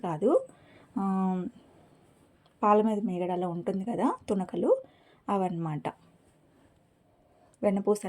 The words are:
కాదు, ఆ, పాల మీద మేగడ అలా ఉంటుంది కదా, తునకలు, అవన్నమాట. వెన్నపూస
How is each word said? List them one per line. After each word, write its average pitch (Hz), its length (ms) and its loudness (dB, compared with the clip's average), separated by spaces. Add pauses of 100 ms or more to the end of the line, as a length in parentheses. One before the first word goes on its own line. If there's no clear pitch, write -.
కాదు, 165 220 0 (720)
ఆ, 196 40 -2 (1600)
పాల 208 140 6 (100)
మీద 214 100 0 (120)
మేగడ 180 280 -2
అలా 180 180 -2
ఉంటుంది 190 360 -4
కదా, 202 160 2 (220)
తునకలు, 196 420 0 (640)
అవన్నమాట. 165 500 -4 (1800)
వెన్నపూస 202 440 2